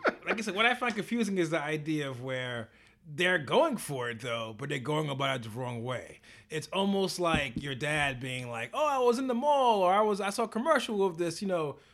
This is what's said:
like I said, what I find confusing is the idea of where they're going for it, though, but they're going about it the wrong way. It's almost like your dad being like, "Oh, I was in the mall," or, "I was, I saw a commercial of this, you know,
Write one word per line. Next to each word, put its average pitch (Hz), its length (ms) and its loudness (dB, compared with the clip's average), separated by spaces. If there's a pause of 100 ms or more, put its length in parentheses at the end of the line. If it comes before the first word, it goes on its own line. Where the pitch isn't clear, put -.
(260)
like 190 120 -2
I - 20 -6
said, 202 140 -4
what 208 100 2
I 240 100 4
find 240 200 -2
confusing 208 440 0
is 165 120 2
the 160 100 0
idea 151 480 -2
of 127 140 -8
where 127 460 -6 (460)
they're 180 240 4
going 220 380 2
for 127 320 -4
it, 113 120 -6
though, 113 360 -4
but 139 120 -8
they're 143 100 -2
going 151 320 -2
about 135 260 0
it 123 60 -6
the 110 80 -10
wrong 120 340 -6
way. 120 360 -8 (280)
It's 156 200 -6
almost 196 520 0
like 156 400 0
your 143 140 -6
dad 143 460 0
being 127 280 -6
like, 117 240 -6
"Oh, 294 140 2
I 277 120 2
was 240 200 4
in 269 80 -2
the 254 80 0
mall," 254 480 4
or, 180 100 6
"I 202 80 6
was, 214 200 2
I 196 100 -2
saw 233 140 0
a 214 40 -4
commercial 226 560 2
of 175 140 0
this, 170 240 -2
you 202 60 -2
know, 156 280 0 (180)